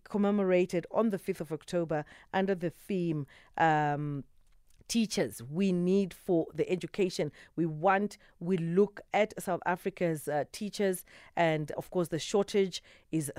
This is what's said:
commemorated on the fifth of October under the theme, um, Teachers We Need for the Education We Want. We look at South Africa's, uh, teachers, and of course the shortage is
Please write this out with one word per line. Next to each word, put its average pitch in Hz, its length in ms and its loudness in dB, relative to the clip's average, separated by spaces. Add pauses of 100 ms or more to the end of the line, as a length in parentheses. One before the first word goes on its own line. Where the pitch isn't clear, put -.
commemorated 190 840 2
on 226 180 2
the 196 100 -2
fifth - 220 -4
of 160 120 -8
October 160 520 -4 (300)
under 190 200 2
the 175 140 -4
theme, 165 580 -2 (300)
um, 147 680 2 (640)
Teachers 196 540 -2
We 175 300 0
Need 180 400 2
for - 400 0
the 151 180 -2
Education 180 600 -2 (240)
We 160 80 0
Want. 190 540 0 (220)
We 180 180 0
look 175 420 2 (140)
at 214 260 2
South 180 240 -2
Africa's, 175 640 -2
uh, 143 240 0
teachers, 196 540 -2 (280)
and 156 380 2
of - 180 -10
course 175 180 -2
the 165 100 -4
shortage 196 640 0 (280)
is 147 280 -2